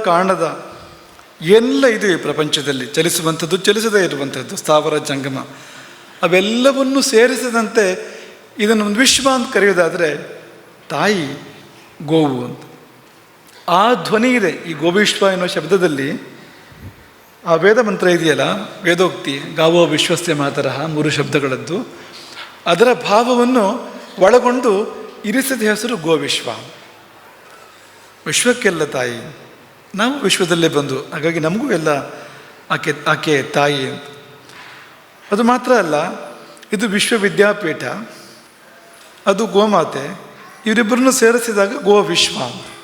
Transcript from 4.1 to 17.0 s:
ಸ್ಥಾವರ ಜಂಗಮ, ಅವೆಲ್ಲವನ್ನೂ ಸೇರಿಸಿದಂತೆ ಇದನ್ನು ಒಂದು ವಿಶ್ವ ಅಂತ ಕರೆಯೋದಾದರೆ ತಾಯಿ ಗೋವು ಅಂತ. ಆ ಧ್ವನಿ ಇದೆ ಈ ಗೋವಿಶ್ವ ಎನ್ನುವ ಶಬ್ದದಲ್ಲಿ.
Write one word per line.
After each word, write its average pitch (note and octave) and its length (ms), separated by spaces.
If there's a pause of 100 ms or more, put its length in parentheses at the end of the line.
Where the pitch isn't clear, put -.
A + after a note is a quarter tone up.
ಸ್ಥಾವರ D3+ 420
ಜಂಗಮ, C3+ 480 (760)
ಅವೆಲ್ಲವನ್ನೂ B3 800
ಸೇರಿಸಿದಂತೆ A3+ 1120 (420)
ಇದನ್ನು G#3+ 280
ಒಂದು G#3 140
ವಿಶ್ವ C4 340
ಅಂತ A#3+ 200
ಕರೆಯೋದಾದರೆ F3 840 (500)
ತಾಯಿ D3+ 520 (640)
ಗೋವು C#3+ 380
ಅಂತ. B2+ 140 (1080)
ಆ G3+ 260
ಧ್ವನಿ G#3 340
ಇದೆ A3+ 200
ಈ D#3+ 240
ಗೋವಿಶ್ವ F3 540
ಎನ್ನುವ F3+ 200
ಶಬ್ದದಲ್ಲಿ. E3 920 (1080)